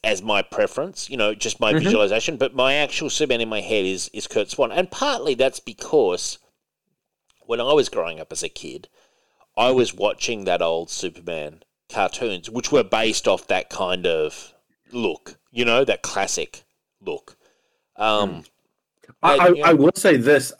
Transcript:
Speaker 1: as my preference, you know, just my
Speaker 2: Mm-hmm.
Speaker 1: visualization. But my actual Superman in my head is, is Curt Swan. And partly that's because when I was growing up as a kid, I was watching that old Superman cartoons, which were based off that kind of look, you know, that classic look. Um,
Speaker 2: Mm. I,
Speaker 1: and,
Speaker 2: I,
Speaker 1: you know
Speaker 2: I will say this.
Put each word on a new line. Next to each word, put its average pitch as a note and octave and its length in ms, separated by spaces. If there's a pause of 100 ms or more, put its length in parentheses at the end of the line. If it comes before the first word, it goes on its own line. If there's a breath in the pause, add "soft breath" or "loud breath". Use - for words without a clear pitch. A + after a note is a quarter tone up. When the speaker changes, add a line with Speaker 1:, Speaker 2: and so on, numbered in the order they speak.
Speaker 1:
as G#2 180
my G#2 200
preference, - 680
you C3+ 60
know, G#2+ 180
just G#2+ 240
my G#2+ 140
Speaker 2:
Mm-hmm. D#3 120
Speaker 1:
visualization. E3+ 520
But B2+ 180
my C3 200
actual D3 360
Superman B2+ 300
in A2+ 80
my G#2+ 120
head G#2 240
is, F#2 280
is G#2+ 160
Curt G#2 220
Swan. A#2+ 200
And F3+ 200
partly A#3 440
that's C3 240
because - 800 (1080)
when A#2 140
I B2+ 120
was D3 160
growing E2 320
up - 120
as - 120
a D#2+ 40
kid, - 400 (680)
I B2 140
was B2 240
watching G#2 500
that F2 180
old E2 280
Superman E2 720 (300)
cartoons, G2 580
which A#2+ 200
were C3 140
based A2 420
off F#2+ 220
that F#2 220
kind F2+ 360
of D#2 460 (400)
look, A2 460 (140)
you A#2+ 120
know, A#2+ 200
that A2 180
classic - 640 (360)
look. - 360 (600)
Um, G#2 340
Speaker 2:
Mm. E2 160 (760)
I, D3 100
Speaker 1:
and, C#3+ 80
Speaker 2:
I, F3+ 80
Speaker 1:
you F3 60
know D3 80
Speaker 2:
I E3 100
will D3+ 220
say E3+ 220
this. C3 440